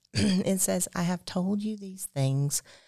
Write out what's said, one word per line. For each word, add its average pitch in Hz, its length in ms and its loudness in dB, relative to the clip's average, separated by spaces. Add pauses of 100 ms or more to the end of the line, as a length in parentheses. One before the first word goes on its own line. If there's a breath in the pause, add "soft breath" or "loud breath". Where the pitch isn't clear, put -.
<clears throat> - 100 -20
It 190 480 2
says, 185 340 0
"I 185 80 0
have 175 220 -2
told 190 360 -2
you 214 140 -4
these 190 300 -12
things 139 580 0 (240 loud breath)